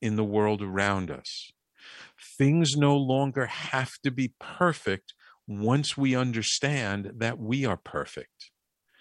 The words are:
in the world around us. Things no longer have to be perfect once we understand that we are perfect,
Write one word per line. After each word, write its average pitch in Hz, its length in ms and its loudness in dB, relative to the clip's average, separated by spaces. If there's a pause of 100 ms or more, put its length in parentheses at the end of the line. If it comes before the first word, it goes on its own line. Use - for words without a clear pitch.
in 107 160 0
the 107 80 2
world 104 380 2
around 98 480 0
us. - 420 -14 (880)
Things 143 360 4
no 143 220 6
longer 135 500 0
have 131 440 -4 (120)
to 139 80 0
be 123 300 -2
perfect - 720 -2 (320)
once 113 500 0
we 135 200 2
understand 113 1000 -2
that 117 220 -2
we 127 280 -2
are 95 100 0
perfect, - 720 -10 (500)